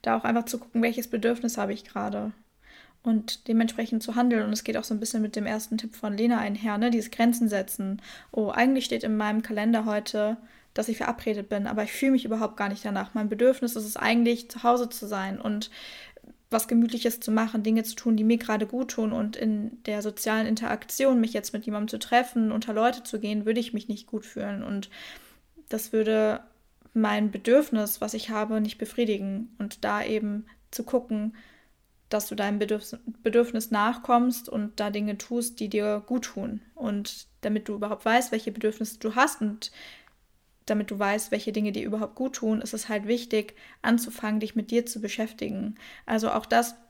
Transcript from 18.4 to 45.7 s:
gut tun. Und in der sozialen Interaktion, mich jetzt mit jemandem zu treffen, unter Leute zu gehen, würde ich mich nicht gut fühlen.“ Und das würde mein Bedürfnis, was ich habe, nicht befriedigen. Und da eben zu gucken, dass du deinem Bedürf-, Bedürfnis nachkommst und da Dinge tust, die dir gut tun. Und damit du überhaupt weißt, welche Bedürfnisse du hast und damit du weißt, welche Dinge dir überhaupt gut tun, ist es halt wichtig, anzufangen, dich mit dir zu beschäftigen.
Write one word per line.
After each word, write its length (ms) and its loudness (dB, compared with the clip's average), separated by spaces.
gut 260 -4
tun. 200 0
Und 240 -2
in 480 -2
der 180 -2
sozialen 440 0
Interaktion, 760 2
mich 120 0
jetzt 220 -4
mit 120 -6
jemandem 220 -4
zu 100 -6
treffen, 540 2
unter 220 -2
Leute 280 2
zu 180 -8
gehen, 260 -2
würde 140 2
ich 120 -4
mich 160 -6
nicht 180 -8
gut 200 -8
fühlen.“ 360 -6
Und 280 -6
das 240 -4
würde 480 4
mein 360 2
Bedürfnis, 680 2
was 140 -4
ich 160 -6
habe, 300 0
nicht 180 -2
befriedigen. 800 -2
Und 260 -8
da 200 0
eben 420 -2
zu 140 -8
gucken, 500 -2
dass 200 -2
du 60 -8
deinem 240 0
Bedürf-, 400 -2
Bedürfnis 480 2
nachkommst 800 2
und 300 -4
da 120 0
Dinge 280 -2
tust, 420 -4
die 80 -4
dir 380 0
gut 200 -2
tun. 340 -6
Und 520 -6
damit 280 -2
du 60 -4
überhaupt 300 -4
weißt, 280 4
welche 200 -2
Bedürfnisse 460 -2
du 160 -4
hast 260 4
und 320 -4
damit 240 0
du 80 -6
weißt, 340 0
welche 200 -2
Dinge 200 0
dir 120 -4
überhaupt 300 -4
gut 220 -4
tun, 240 0
ist 140 -8
es 140 -6
halt 200 -2
wichtig, 460 0
anzufangen, 600 0
dich 140 -6
mit 160 -2
dir 160 2
zu 140 -8
beschäftigen. 720 -4